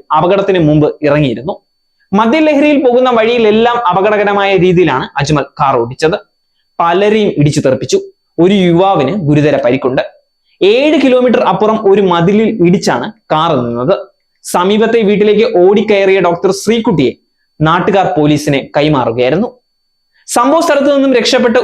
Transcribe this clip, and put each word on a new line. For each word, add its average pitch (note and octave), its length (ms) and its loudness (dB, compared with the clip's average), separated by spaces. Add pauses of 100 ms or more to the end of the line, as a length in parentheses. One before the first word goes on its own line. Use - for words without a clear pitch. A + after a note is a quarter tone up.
(180)
അപകടത്തിന് F#3+ 500 0
മുമ്പ് D3+ 200 2 (200)
ഇറങ്ങിയിരുന്നു. C3+ 460 -2 (640)
മദ്യലഹരിയിൽ D4 640 2
പോകുന്ന B3+ 340 2
വഴിയിലെല്ലാം A3+ 580 2 (140)
അപകടകരമായ G3+ 600 0 (140)
രീതിയിലാണ് E3+ 400 0 (160)
അജ്മൽ D3 240 -2 (160)
കാർ C3+ 220 0
ഓടിച്ചത്. D#3 340 -4 (640)
പലരെയും G3+ 500 0 (100)
ഇടിച്ചു D3 260 0
തെറിപ്പിച്ചു. C3+ 320 -2 (460)
ഒരു F#3+ 100 2 (140)
യുവാവിന് E3+ 440 0 (140)
ഗുരുതര D3 380 2
പരിക്കുണ്ട്. C3 380 -2 (720)
ഏഴ് D4+ 280 2
കിലോമീറ്റർ B3+ 400 2 (100)
അപ്പുറം G#3+ 260 0 (120)
ഒരു G3+ 120 4 (100)
മതിലിൽ G3+ 360 2 (200)
ഇടിച്ചാണ് E3+ 380 -2 (260)
കാർ D#3+ 180 0 (140)
നിന്നത്. A#2+ 300 -2 (600)
സമീപത്തെ G#3+ 540 0
വീട്ടിലേക്ക് G#3 380 2 (140)
ഓടിക്കയറിയ G3 580 2 (100)
ഡോക്ടർ F3 220 -2 (120)
ശ്രീകുട്ടിയെ G3+ 500 0 (540)
നാട്ടുകാർ F3+ 400 0 (100)
പോലീസിനെ D3 440 0 (160)
കൈമാറുകയായിരുന്നു. C#3+ 720 0 (840)
സംഭവ C4+ 320 2
സ്ഥലത്ത് C#4+ 280 0
നിന്നും C4+ 240 0
രക്ഷപ്പെട്ട് A#3 460 0